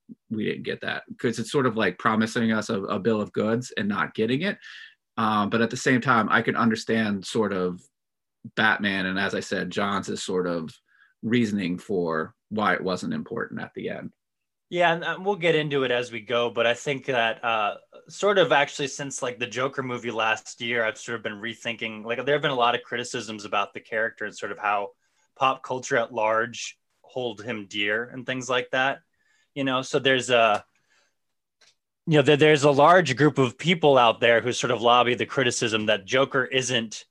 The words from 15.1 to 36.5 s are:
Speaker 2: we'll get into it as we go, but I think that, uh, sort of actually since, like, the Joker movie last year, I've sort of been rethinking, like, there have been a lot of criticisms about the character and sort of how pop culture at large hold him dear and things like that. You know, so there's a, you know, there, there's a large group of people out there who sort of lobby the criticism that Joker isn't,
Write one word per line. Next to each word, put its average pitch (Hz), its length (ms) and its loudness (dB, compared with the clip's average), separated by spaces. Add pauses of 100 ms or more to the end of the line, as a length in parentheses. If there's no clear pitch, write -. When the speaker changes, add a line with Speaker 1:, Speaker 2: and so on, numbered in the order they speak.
Speaker 2:
we'll 196 180 -2
get 160 180 2
into 143 280 0
it 123 80 0
as 123 200 -2
we 113 100 -10
go, 120 280 -2
but 117 180 0
I 120 80 4
think 135 300 -6
that, 113 380 -2
uh, 110 320 0 (320)
sort 196 300 0
of 151 140 6
actually 143 360 0
since, 139 360 -10
like, 123 160 -6
the 120 80 -6
Joker 131 340 -4
movie 120 300 -6
last 110 480 -4
year, 120 240 -2
I've 110 140 -2
sort 120 180 -8
of 107 80 -10
been 107 160 -8
rethinking, 113 640 -10
like, 120 220 -6
there 143 100 2
have 143 60 0
been 147 100 0
a 131 40 -4
lot 120 200 2
of 120 80 -6
criticisms 113 640 -8
about 101 280 -4
the 110 60 -14
character 110 460 -6
and 98 100 -10
sort 104 160 -10
of 95 80 -12
how 101 320 -2 (440)
pop 135 280 0
culture 131 340 -4
at 117 160 -2
large 110 640 -2 (240)
hold 117 400 -8
him 107 260 -8
dear 104 360 -2
and 123 220 -14
things 127 240 -6
like 123 220 -2
that. 131 280 0 (540)
You 139 100 -4
know, 131 180 0
so 135 180 0
there's 123 300 2
a, 113 360 4 (1400)
you 156 100 6
know, 147 40 8
there, 143 160 6
there's 147 280 6
a 147 60 8
large 147 440 6
group 143 220 4
of 127 200 2
people 151 400 4
out 117 220 6
there 117 220 6
who 120 100 -2
sort 120 200 -2
of 110 100 -2
lobby 120 340 6
the 113 100 -2
criticism 117 640 0
that 101 180 2
Joker 131 400 0
isn't, 120 640 -4